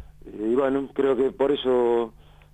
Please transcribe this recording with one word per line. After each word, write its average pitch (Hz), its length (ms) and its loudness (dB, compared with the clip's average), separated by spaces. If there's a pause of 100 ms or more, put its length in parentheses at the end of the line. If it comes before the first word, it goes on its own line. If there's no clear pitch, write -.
(260)
Eh, 104 240 -6
y 117 60 2
bueno, 135 380 0
creo 135 240 2
que 127 140 2
por 139 200 0
eso 120 600 0 (400)